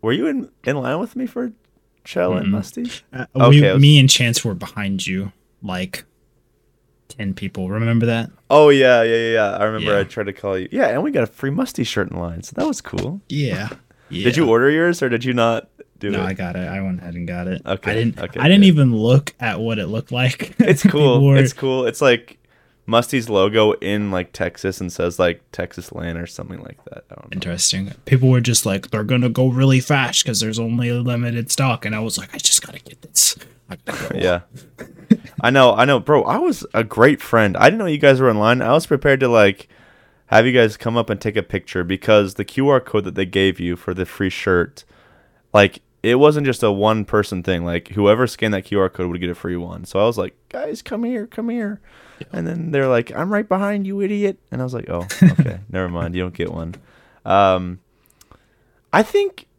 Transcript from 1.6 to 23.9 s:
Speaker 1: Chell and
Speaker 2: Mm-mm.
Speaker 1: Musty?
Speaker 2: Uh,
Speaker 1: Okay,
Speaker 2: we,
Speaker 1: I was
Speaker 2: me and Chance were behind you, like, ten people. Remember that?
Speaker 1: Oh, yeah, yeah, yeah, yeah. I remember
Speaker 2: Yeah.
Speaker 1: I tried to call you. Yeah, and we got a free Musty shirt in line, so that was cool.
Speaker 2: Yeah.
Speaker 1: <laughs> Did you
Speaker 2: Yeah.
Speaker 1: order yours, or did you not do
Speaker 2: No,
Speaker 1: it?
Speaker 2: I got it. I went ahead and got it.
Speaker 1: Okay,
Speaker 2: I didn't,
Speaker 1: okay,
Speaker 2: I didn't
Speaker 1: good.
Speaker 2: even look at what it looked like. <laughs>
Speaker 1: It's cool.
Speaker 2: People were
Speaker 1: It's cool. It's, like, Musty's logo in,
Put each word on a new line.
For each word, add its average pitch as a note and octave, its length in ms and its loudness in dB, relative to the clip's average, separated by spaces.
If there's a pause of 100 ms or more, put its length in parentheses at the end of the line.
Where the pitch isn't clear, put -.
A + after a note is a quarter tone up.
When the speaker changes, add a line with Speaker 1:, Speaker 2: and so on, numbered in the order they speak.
Speaker 1:
Chell - 300 -2
and - 120 -4
Speaker 2:
Mm-mm. G2 40 0
Speaker 1:
Musty? A#3+ 400 -4 (220)
Speaker 2:
Uh, C3 140 -10 (100)
Speaker 1:
Okay, C3 240 8
Speaker 2:
we, A2 80 6
Speaker 1:
I F#2+ 60 4
was C#3 80 6
Speaker 2:
me D3 160 8
and C3+ 120 6
Chance A#2 340 0
were G#2+ 100 -4
behind G2 520 -8
you, F#2+ 260 -8 (300)
like, F#2 420 -10 (1040)
ten G2+ 260 -8
people. F#2+ 360 -10
Remember A#2 360 0
that? A#2 240 -2 (200)
Speaker 1:
Oh, D3+ 180 8
yeah, C3 340 6
yeah, A2+ 140 2
yeah, A2+ 160 0
yeah. G#2+ 240 2
I G#2 80 -2
remember A2 280 -2
Speaker 2:
Yeah. G2+ 80 2
Speaker 1:
I G2 40 -2
tried G#2 220 -8
to G2 60 -8
call F#2+ 260 -6
you. F#2 120 -8
Yeah, G#3+ 180 0
and B2+ 140 -2
we D4+ 80 -4
got C4+ 120 -2
a A2+ 40 -2
free - 240 -8
Musty E3+ 340 -4
shirt G2 260 -4
in F2 80 -10
line, E2+ 240 -8
so - 140 -18
that D4 100 -2
was D4+ 140 -4
cool. - 480 -8
Speaker 2:
Yeah. G#2+ 420 -4 (200)
Speaker 1:
<laughs> - 200 -20
Did A2 260 -2
you E3 80 2
Speaker 2:
Yeah. A#2+ 60 2
Speaker 1:
order A#2+ 200 4
yours, E3+ 320 0
or C3+ 60 -2
did A#2 160 -2
you B2+ 80 -4
not A#2 380 -2 (280)
do G2+ 120 -6
Speaker 2:
No, G#2 100 -2
Speaker 1:
it? F#2+ 60 -4
Speaker 2:
I F#2+ 80 -4
got F2+ 220 -8
it. F2+ 120 -6
I F#2+ 140 -6
went F#2 180 -6
ahead F2 140 -14
and F2 120 -8
got F2 200 -8
it. F#2 180 -6
Speaker 1:
Okay, G2 260 -6
Speaker 2:
I G#2 40 -2
didn't, A2+ 240 -2
Speaker 1:
okay, - 220 -10
Speaker 2:
I - 80 -2
didn't G3 140 6
Speaker 1:
good. G3 40 8
Speaker 2:
even D3 280 4
look B2 460 2
at A2 200 -6
what A2+ 180 -4
it F#2+ 80 -6
looked G#2+ 260 -8
like. B2+ 440 -4
<laughs> - 40 0
Speaker 1:
It's - 220 2
cool. G3 80 6 (240)
Speaker 2:
People C#3 140 6
were C#3 80 6
Speaker 1:
It's C3+ 180 4
cool. C3 320 -2
It's, A#2 160 -4
like, A#2+ 360 2 (460)
Musty's A#2 460 0
logo G#2 420 4
in, G#2 380 -4